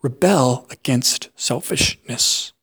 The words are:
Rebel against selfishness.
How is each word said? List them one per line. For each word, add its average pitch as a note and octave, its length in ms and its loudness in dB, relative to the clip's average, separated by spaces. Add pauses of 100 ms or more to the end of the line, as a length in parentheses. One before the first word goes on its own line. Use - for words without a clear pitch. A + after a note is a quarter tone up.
Rebel C3 680 2
against - 680 -2
selfishness. - 1300 -4